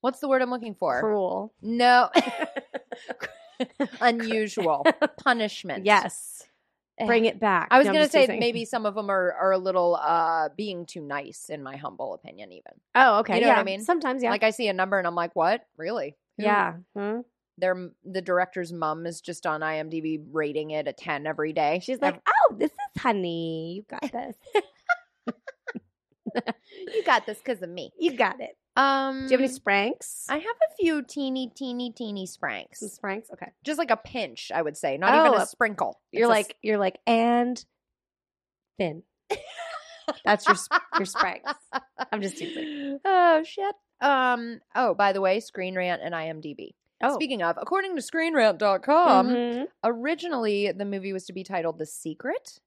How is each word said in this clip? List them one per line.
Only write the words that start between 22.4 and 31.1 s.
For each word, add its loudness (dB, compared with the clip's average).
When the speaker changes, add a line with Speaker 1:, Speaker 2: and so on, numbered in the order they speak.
Speaker 2:
this -2
is -12
honey. -4
You -14
got -10
this." -10
<laughs> -6
Speaker 1:
You -2
got 2
this -12
'cause -6
of -12
me. -12
Speaker 2:
You -2
got 0
it. -14
Speaker 1:
Um, 0
Speaker 2:
Do -8
you -8
have 4
any 0
spranks? -2
Speaker 1:
I 0
have -6
a -2
few 2
teeny, -6